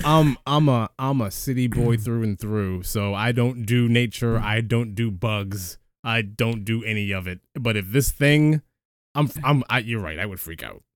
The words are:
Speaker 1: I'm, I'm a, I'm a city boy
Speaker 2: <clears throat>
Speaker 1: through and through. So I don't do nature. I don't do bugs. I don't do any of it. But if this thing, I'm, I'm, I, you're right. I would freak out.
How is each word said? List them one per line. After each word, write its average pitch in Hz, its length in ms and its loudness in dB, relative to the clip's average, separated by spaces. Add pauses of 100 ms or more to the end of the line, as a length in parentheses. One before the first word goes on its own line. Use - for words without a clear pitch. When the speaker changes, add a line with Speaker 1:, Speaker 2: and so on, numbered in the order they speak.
Speaker 1:
I'm, 151 420 6
I'm 147 220 4
a, 117 220 2 (100)
I'm 135 220 0
a 98 100 -2
city 123 360 -2
boy 120 300 2
Speaker 2:
<clears throat> - 0 -
Speaker 1:
through 113 260 -2
and 104 140 0
through. 98 460 -4
So 101 300 -2
I 107 180 0
don't 120 340 0
do 120 220 2
nature. 117 500 2
I 107 220 0
don't 117 340 -2
do 113 160 -2
bugs. 98 680 -4 (260)
I 117 200 0
don't 107 420 -4
do 113 180 -2
any 104 300 -2
of 92 140 -4
it. 90 120 -8 (160)
But 117 220 0
if 95 140 -4
this 131 200 2
thing, 151 500 4 (540)
I'm, 143 140 2 (160)
I'm, 135 240 4
I, 120 100 0
you're 113 220 -4
right. 78 180 -6
I 98 60 -4
would 95 160 -8
freak 82 220 -12
out. 50 200 -14 (120)